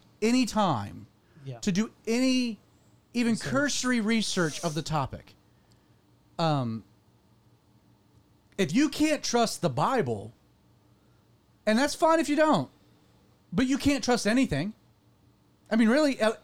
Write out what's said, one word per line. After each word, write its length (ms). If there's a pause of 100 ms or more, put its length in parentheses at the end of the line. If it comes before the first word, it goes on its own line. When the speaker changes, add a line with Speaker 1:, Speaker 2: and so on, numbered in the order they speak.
(200)
Speaker 1:
any 260
time 600 (400)
Speaker 2:
Yeah. 140
Speaker 1:
to 120
do 180 (160)
any, 520 (560)
even 180
Speaker 2:
Research. 180
Speaker 1:
cursory 520
research 600
of 120
the 80
topic, 520 (1040)
um, 460 (1700)
if 160
you 140
can't 340
trust 400
the 80
Bible, 640 (1300)
and 120
that's 160
fine 260
if 80
you 80
don't, 320 (840)
but 140
you 120
can't 260
trust 220
anything. 460 (1000)
I 60
mean, 120
really, 320
uh, 120 (120)